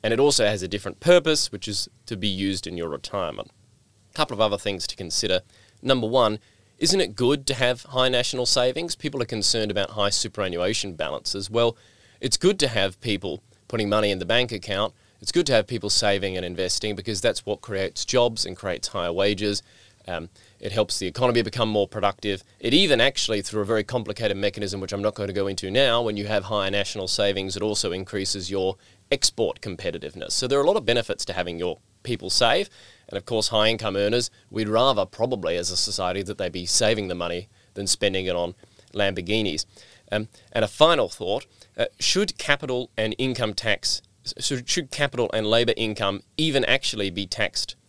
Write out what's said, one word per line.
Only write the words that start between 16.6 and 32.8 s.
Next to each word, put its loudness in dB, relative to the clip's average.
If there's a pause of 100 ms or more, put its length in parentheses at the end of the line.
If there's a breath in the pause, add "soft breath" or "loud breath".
because -4
that's 0
what -4
creates -4
jobs 2
and -8
creates -6
higher -2
wages. 0 (460 soft breath)
Um, -8 (320 soft breath)
it -6
helps 0
the -4
economy 2
become 0
more 2
productive. -2 (200 soft breath)
It 2
even 6
actually, 2
through -2
a 0
very 2
complicated -2
mechanism, -2
which -6
I'm -4
not 0
going -4
to -6
go 0
into -4
now, 4
when -2
you -4
have 0
higher 0
national -2
savings, 0
it -4
also -2
increases -4
your 0 (340 soft breath)
export 0
competitiveness. -4
So 0
there 2
are 4
a 4
lot 4
of -4
benefits 0
to -8
having -4
your -2 (240)
people -6
save. 4 (400 loud breath)